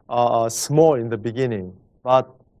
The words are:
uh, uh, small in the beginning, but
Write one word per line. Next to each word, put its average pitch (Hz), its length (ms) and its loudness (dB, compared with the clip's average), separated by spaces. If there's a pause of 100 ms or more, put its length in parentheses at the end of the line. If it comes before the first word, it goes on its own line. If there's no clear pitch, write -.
uh, 120 360 0
uh, 113 40 -2
small 151 460 2
in 117 140 -4
the 113 100 -4
beginning, 113 560 -6 (300)
but 127 240 2 (320)